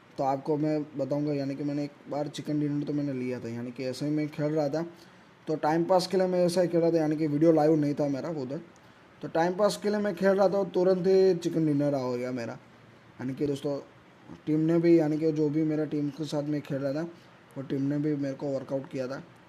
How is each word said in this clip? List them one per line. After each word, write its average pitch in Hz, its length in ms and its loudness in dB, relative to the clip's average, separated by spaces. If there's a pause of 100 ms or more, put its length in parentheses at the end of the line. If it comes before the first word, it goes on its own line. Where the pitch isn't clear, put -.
(180)
तो 139 60 -2
आपको 135 320 -2
मैं 151 260 0 (140)
बताऊंगा। 143 380 -2
यानी 139 220 -4
कि 147 80 -6
मैंने 147 200 -4
एक 143 80 -10 (180)
बार 147 200 -4
chicken 147 300 -4
dinner 147 240 -2
तो 151 80 -6
मैंने 143 220 -2
लिया 127 260 -4
था, 117 80 -8
यानी 120 240 -8
कि 131 120 -8
ऐसे 127 220 -4
ही 151 60 0
मैं 151 180 -2
खेल 151 220 -2
रहा 151 180 0
था, 151 120 -2 (640)
तो 156 100 -2
time 156 280 2
pass 180 220 4
के - 100 -2
लिए 185 100 2
मैं 180 180 2
ऐसा 180 160 2
ही 175 80 4
खेल 170 120 2
रहा 165 100 4
था, 165 60 4
यानी 156 200 2
कि 160 100 0
video 151 260 4
live 156 240 6
नहीं 147 180 2
था 143 140 0
मेरा 139 200 -4 (100)
उधर, 135 220 -6 (600)
तो 151 80 -8
time 175 260 0
pass 196 200 2
के 208 140 -4
लिए 214 100 0
मैं 202 140 -2
खेल 190 160 2
रहा 190 180 6
था, 196 180 0
तुरंत 180 400 2
ही 190 300 6
chicken 165 300 0
dinner 143 280 2
आ 135 120 -2
गया 123 260 -4
मेरा। 123 260 -6 (560)
यानी 131 200 -8
कि 143 120 -4
दोस्तों 143 320 -4 (680)
team 156 160 2
ने 165 160 4
भी, 170 200 8
यानी 151 200 2
कि 160 140 2
जो 151 180 2
भी 156 140 0
मेरा 156 220 0
team 147 240 -4
के 156 160 -8
साथ 147 180 -4
मैं 147 180 -2
खेल 143 160 -6
रहा 139 160 -4
था, 160 140 -4 (480)
वो 135 60 -10
team 135 220 -4
ने 143 140 0
भी 151 180 0
मेरे 139 180 -4
को 147 140 -8
workout 135 420 -6
किया 131 160 -6
था। 135 100 -8 (320)